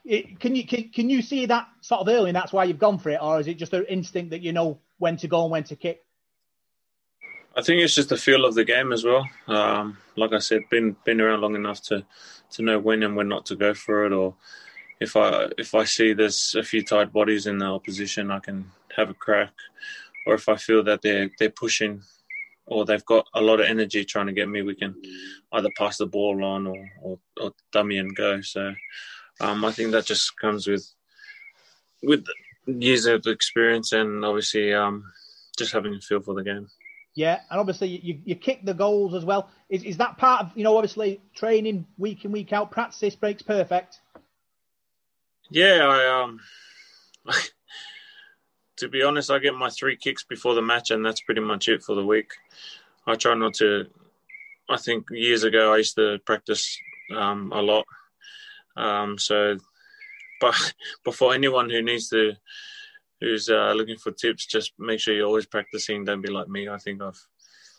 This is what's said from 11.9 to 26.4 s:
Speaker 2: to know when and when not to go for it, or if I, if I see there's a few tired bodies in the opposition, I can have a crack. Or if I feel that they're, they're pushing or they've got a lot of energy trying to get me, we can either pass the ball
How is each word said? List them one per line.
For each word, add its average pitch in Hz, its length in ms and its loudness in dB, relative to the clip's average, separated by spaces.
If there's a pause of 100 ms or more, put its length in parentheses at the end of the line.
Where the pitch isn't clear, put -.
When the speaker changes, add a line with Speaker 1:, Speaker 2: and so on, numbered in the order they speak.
Speaker 2:
to - 100 -8
know 113 180 2
when 110 240 2
and 104 120 -2
when 104 140 0
not 101 180 -4
to 98 80 -6
go 104 180 2
for 104 320 0
it, 101 60 0
or 95 240 0 (640)
if - 160 -4
I, 104 320 4 (100)
if - 160 -8
I 110 120 4
see 110 260 4
there's 104 440 2
a 107 80 0
few 110 200 -2
tired 104 300 2
bodies 104 340 2
in 101 120 -2
the 98 60 -2
opposition, 98 680 -6
I 98 80 -4
can 95 320 -12 (260)
have 107 120 0
a 95 40 -12
crack. 104 400 0 (760)
Or 107 60 6
if 110 160 0
I 107 80 4
feel 110 260 4
that 104 180 2
they're, 98 280 0 (100)
they're 110 100 2
pushing 107 520 -4 (680)
or 107 160 0
they've 107 220 0
got 113 300 6
a 113 60 2
lot 110 180 6
of 107 80 4
energy 104 360 0
trying 101 220 -2
to 98 80 -4
get 98 160 -2
me, 101 140 -4
we 98 100 -4
can 98 220 -8 (560)
either 104 260 0
pass 104 200 -2
the 104 80 -2
ball 101 380 -2